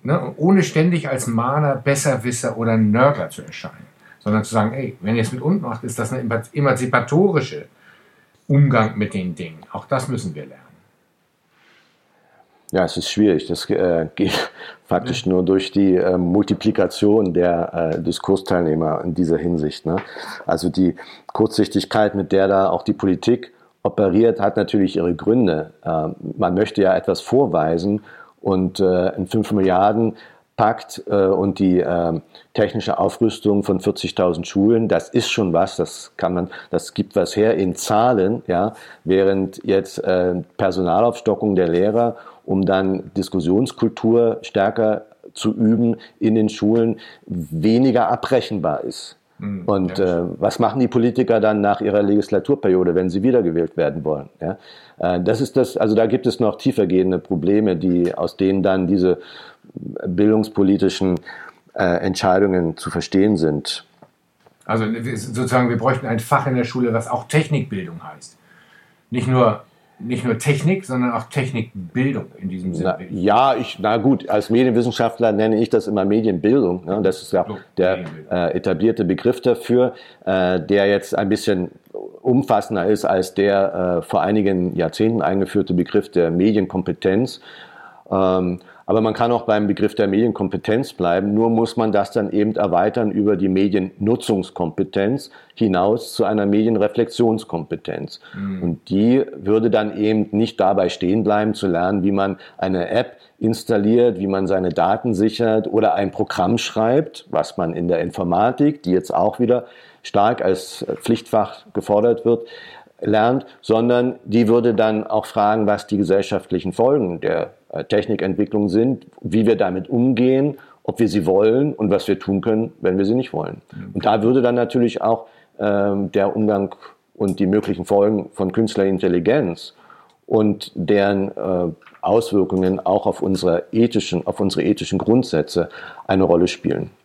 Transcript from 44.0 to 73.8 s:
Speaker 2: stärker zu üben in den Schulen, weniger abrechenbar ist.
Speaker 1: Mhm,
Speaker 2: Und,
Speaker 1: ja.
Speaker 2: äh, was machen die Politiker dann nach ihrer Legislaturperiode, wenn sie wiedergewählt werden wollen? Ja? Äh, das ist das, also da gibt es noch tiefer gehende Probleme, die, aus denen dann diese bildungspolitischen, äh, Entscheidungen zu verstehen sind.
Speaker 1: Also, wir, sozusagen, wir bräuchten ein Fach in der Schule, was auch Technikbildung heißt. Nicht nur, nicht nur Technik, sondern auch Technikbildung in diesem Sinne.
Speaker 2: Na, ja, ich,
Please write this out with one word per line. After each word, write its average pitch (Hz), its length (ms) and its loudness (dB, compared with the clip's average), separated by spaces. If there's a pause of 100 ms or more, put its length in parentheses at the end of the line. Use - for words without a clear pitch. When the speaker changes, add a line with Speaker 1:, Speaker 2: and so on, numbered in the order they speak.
Speaker 2:
stärker 107 640 0 (280)
zu - 220 -4
üben 117 400 2 (240)
in 110 160 2
den 107 140 2
Schulen, 113 500 0 (260)
weniger 104 840 0
abrechenbar 104 760 -2
ist. - 340 -14 (220)
Speaker 1:
Mhm, 98 260 -8
Speaker 2:
Und, 92 320 0
Speaker 1:
ja. 90 220 2
Speaker 2:
äh, 87 40 0 (140)
was - 220 -2
machen 117 200 0
die 123 80 2
Politiker 120 520 2
dann 107 220 2
nach 101 200 2
ihrer 104 220 2
Legislaturperiode, 98 880 2
wenn 90 160 2
sie 92 140 -2
wiedergewählt 87 520 2
werden 76 280 -2
wollen? 73 260 -4 (100)
Ja? 90 180 -6 (420)
Äh, 90 220 0
das 104 200 0
ist 131 160 -2
das, 127 200 0
also 107 180 2
da 113 100 4
gibt 127 220 0
es 113 120 -2
noch 107 180 0
tiefer 113 280 0
gehende 92 320 2
Probleme, 95 580 0
die, 87 380 0
aus 85 240 -6
denen 95 240 2
dann 95 240 0
diese 90 340 2 (840)
bildungspolitischen, 98 1120 2 (540)
äh, - 100 -2
Entscheidungen 90 920 2
zu - 140 -10
verstehen 98 460 2
sind. 76 480 -2 (800)
Speaker 1:
Also, 110 260 -2
wir, 117 260 -6
sozusagen, 123 520 -2
wir 117 80 0
bräuchten 110 280 -2
ein 113 140 -2
Fach 139 260 0
in 127 100 -2
der 123 100 0
Schule, 120 280 -2
was 113 160 -2
auch - 180 -4
Technikbildung 104 760 -2
heißt. 73 340 -20 (720)
Nicht 117 180 -4
nur, 123 360 2 (360)
nicht 120 260 -6
nur 113 120 0
Technik, 151 480 0
sondern 123 280 -2
auch 113 100 -4
Technikbildung 117 1040 -4 (120)
in 95 120 -8
diesem 90 260 -6
Sinne. 90 240 -2
Speaker 2:
Na, 92 100 -14
ja, 104 460 4
ich, - 240 -8